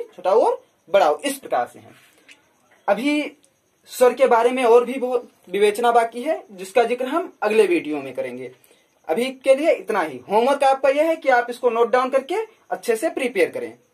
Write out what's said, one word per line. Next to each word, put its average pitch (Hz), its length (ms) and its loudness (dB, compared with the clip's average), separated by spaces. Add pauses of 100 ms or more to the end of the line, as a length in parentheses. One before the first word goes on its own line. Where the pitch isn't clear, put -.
छोटा - 260 -6
और 427 300 2 (260)
बड़ा 165 220 4
ओ, 147 80 -2
इस 277 200 -6
प्रकार 123 280 -4
से 120 120 -20
है। 107 160 -20 (920)
अभी 277 480 -2 (540)
स्वर 247 240 2
के 262 120 2
बारे 240 240 4
में 254 140 -2
और 233 200 6
भी 247 100 -6
बहुत 247 360 -6 (180)
विवेचना 208 440 0
बाकी 233 300 0
है, 320 280 -4
जिसका 196 340 -2
जिक्र 247 220 -4
हम 330 260 -4 (100)
अगले 214 240 2
वीडियो 151 360 -2
में 135 120 -12
करेंगे। 127 360 -10 (580)
अभी 233 260 -2
के 269 200 2
लिए 302 180 2
इतना 208 280 -2
ही। 147 200 -6 (100)
होमवर्क 262 340 2
आपका 269 240 2
यह 294 200 2
है 330 80 0
कि 320 140 -4
आप 240 200 2
इसको 240 200 -2
नोट 226 200 0
डाउन 254 200 2
करके 277 320 -2 (280)
अच्छे 220 260 -2
से 320 140 -4
प्रिपेयर 202 400 -2
करें। 117 220 -10 (220)